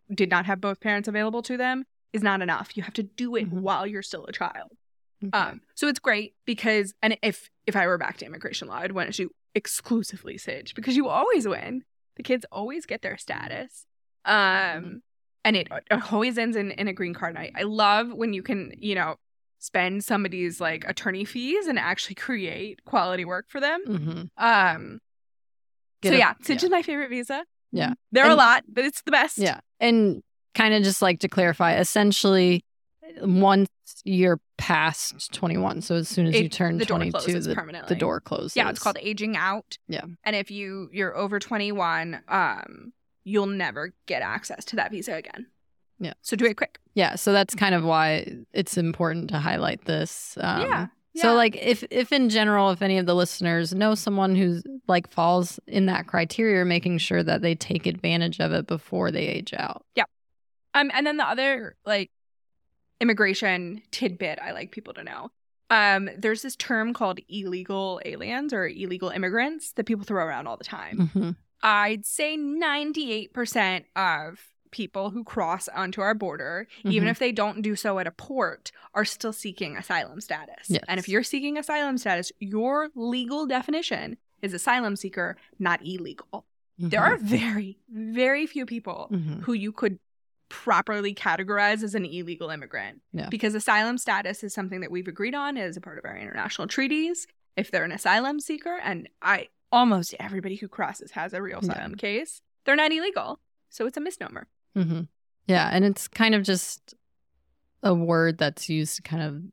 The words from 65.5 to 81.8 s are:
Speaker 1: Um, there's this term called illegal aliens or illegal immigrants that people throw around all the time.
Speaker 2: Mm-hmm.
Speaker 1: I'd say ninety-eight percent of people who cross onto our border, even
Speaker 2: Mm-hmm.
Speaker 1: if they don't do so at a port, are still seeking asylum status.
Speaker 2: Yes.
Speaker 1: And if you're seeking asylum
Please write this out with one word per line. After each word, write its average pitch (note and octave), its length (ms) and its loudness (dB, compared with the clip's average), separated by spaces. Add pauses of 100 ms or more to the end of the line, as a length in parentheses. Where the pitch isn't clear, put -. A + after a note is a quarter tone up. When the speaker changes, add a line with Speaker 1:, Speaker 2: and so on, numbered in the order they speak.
Speaker 1:
Um, G3+ 480 4
there's A3 240 -2
this C4 140 -10
term A#3 380 -2
called F#3+ 340 -2
illegal F#3+ 800 -6
aliens A3+ 480 -6
or F#3 140 0
illegal F#3 420 -6
immigrants A3+ 640 -2
that A3 120 -4
people G3+ 200 -2
throw F#3+ 200 0
around C#3+ 220 -6
all A2+ 100 -8
the - 60 -16
time. - 340 -10 (160)
Speaker 2:
Mm-hmm. G3 160 0 (320)
Speaker 1:
I'd G#3 440 4
say D#4 320 -2
ninety-eight D4 960 -2
percent G3+ 520 0 (100)
of E3 440 -2 (320)
people G3 380 -6
who A3 140 -8
cross F3+ 460 -4
onto F#3+ 320 -4
our G3+ 120 2
border, F3+ 540 -6 (160)
even G3 100 2 (100)
Speaker 2:
Mm-hmm. G#3+ 60 4
Speaker 1:
if - 100 -2
they B3 120 2
don't G#3 300 -2
do G#3 140 0
so G3 240 -2
at F3 80 -4
a E3 40 -6
port, A3 600 -6 (220)
are G#3 120 2
still - 280 -6
seeking F#3 420 -10
asylum D3+ 460 -6
status. D3+ 480 -10
Speaker 2:
Yes. F3+ 180 0
Speaker 1:
And F#3 120 -2
if F#3 100 -6
you're G#3+ 140 2
seeking D4 340 -4
asylum D4 400 -2